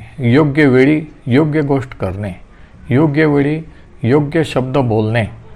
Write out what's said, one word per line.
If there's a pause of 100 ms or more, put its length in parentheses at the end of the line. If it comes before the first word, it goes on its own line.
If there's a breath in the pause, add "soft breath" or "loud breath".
(180 loud breath)
योग्य
वेळी (240)
योग्य
गोष्ट
करणे, (580 soft breath)
योग्य
वेळी (400 loud breath)
योग्य
शब्द
बोलणे. (320)